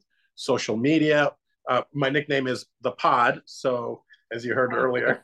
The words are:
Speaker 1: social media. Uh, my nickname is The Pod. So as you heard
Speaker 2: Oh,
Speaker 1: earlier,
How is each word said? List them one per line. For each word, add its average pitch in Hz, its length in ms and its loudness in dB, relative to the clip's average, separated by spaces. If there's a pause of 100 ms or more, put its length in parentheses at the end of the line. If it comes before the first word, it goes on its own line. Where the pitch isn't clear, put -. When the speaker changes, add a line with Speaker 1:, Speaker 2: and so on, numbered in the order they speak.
(360)
Speaker 1:
social 117 420 -2
media. 147 540 2 (360)
Uh, 127 140 2 (100)
my 143 160 -2
nickname 139 380 -2
is 123 180 -4 (160)
The 123 120 -2
Pod. 127 520 2
So 120 580 -4 (300)
as 117 120 -8
you 117 100 -2
heard 127 180 0
Speaker 2:
Oh, 117 60 -2
Speaker 1:
earlier, 123 460 0